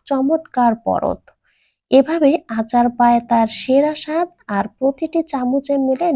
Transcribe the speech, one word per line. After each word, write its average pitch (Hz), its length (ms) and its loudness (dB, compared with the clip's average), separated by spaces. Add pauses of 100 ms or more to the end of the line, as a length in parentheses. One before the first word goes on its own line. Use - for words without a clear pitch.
চমৎকার 269 760 0
পরত। - 420 -2 (680)
এভাবেই 285 460 4 (140)
আচার 226 400 0
পায় 240 280 2 (100)
তার 226 260 2
সেরা 285 400 0
স্বাদ, 320 340 -4 (200)
আর 202 160 -2 (100)
প্রতিটি 311 540 -2
চামচে 269 500 -2
মিলে 269 380 0